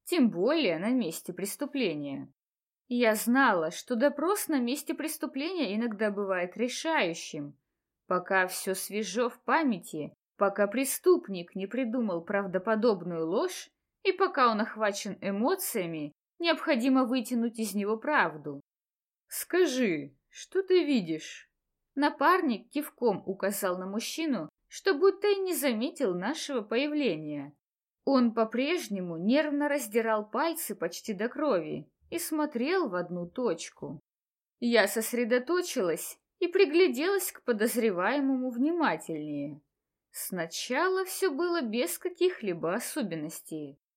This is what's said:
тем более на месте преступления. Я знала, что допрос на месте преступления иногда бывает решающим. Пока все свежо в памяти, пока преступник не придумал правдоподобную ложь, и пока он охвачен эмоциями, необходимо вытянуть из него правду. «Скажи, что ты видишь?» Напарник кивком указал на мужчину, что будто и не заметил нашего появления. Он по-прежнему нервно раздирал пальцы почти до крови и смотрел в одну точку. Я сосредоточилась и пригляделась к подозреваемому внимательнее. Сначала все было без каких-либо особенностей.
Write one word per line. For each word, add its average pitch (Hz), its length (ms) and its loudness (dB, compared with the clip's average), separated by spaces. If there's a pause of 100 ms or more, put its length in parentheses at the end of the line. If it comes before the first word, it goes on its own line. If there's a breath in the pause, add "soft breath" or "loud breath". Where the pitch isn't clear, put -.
тем 277 260 4
более 190 480 2
на 202 120 -2
месте 185 420 -2
преступления. 175 1000 -4 (560)
Я 240 260 4
знала, 214 560 4
что - 240 -6
допрос 285 540 2
на 302 100 2
месте 254 360 -2
преступления 294 840 -4
иногда 214 340 -2
бывает 190 460 -2
решающим. 196 1000 -2 (500)
Пока 185 420 2
все 190 260 -4
свежо 208 540 -2
в 240 160 -12
памяти, 226 680 0 (280)
пока 202 260 2
преступник 214 880 0
не 190 120 -4
придумал 220 560 -2
правдоподобную 190 1080 0
ложь, 294 420 -2 (340)
и 403 60 4
пока 359 400 4
он 214 120 2
охвачен 214 580 -4
эмоциями, 196 960 -2 (240)
необходимо 269 680 4
вытянуть 233 540 -2
из 214 160 -4
него 208 240 0
правду. 156 640 0 (640)
«Скажи, 247 880 0 (140)
что - 320 -4
ты 370 220 6
видишь?» 175 680 -2 (440)
Напарник 294 760 2
кивком 247 560 0
указал 196 500 -2
на 185 100 -6
мужчину, 226 600 -4 (180)
что - 280 0
будто 392 340 4
и 392 120 2
не 370 140 -2
заметил 247 600 0
нашего 240 480 -4
появления. 196 920 -2 (520)
Он 254 260 4
по-прежнему 220 840 -2
нервно 285 500 2
раздирал 226 640 0
пальцы 285 440 -2
почти 170 380 -6
до 202 160 -2
крови 165 580 -2 (220)
и 339 100 -6
смотрел 302 720 0
в 180 60 -4
одну 175 340 -4
точку. 170 720 -6 (580)
Я 226 300 4
сосредоточилась 240 1300 0 (200)
и 349 100 0
пригляделась 349 840 4
к - 140 -16
подозреваемому 240 1040 2
внимательнее. 165 1120 -2 (520)
Сначала 294 920 -2
все 370 260 -2
было 339 320 0
без 240 360 -2
каких-либо 214 760 -2
особенностей. 160 1040 -6 (180)